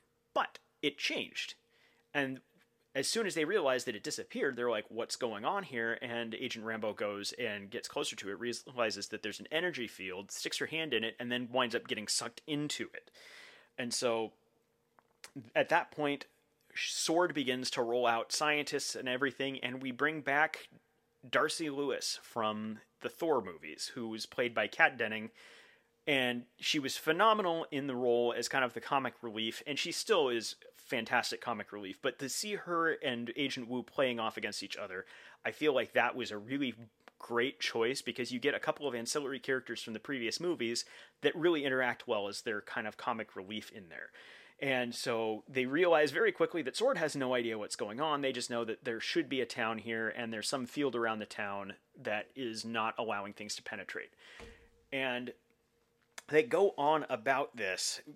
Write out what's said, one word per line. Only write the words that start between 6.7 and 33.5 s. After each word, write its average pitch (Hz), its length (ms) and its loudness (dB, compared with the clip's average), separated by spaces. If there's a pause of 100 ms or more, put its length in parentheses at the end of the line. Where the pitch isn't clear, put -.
goes 101 380 -2
and 104 360 -4
gets - 200 -6
closer 143 260 -2
to 101 140 -6
it, 95 100 -4
realizes 113 720 -2
that 107 120 -6
there's - 200 -6
an - 100 -12
energy 156 360 0
field, 92 440 -8
sticks - 280 -4
her 127 80 -2
hand 156 260 -2
in 110 100 4
it, 113 160 -4
and 120 100 -4
then 123 220 -2
winds 123 240 2
up - 140 -4
getting 107 180 -4
sucked - 400 -4
into 147 460 -2
it. - 180 -16 (640)
And 120 160 -2
so 117 380 2 (1200)
at 147 140 4
that 165 240 2
point, 143 360 -2 (480)
sword 170 580 2
begins 127 380 0
to 131 100 2
roll 120 260 2
out 117 240 2
scientists 147 640 0
and 127 140 -4
everything, 135 500 0
and 127 220 -4
we 131 100 -4
bring 147 300 0
back 143 480 2 (600)
Darcy 170 400 2
Lewis 139 540 -2
from 110 560 -2 (220)
the 120 80 -4
Thor 151 320 2
movies, 78 460 -8
who 117 200 -6
was 110 180 -6
played 120 280 -2
by 107 140 2
Kat 139 300 4
Denning, 110 340 -2 (760)
and 123 380 2 (120)
she - 220 0
was 131 160 -2
phenomenal 180 720 4
in 139 180 -4
the 127 80 -2
role 120 360 4
as 120 160 -2
kind 135 160 2
of 120 100 0
the - 60 -8
comic 131 420 0
relief, 113 460 -4
and 147 100 -6
she 170 140 -2
still 156 380 4
is 117 260 -2 (220)
fantastic 117 640 0
comic 107 320 -6
relief, 98 280 -8
but 131 180 0
to 135 100 -6
see 208 260 -4
her 165 380 0
and 120 420 -4
Agent 131 320 -2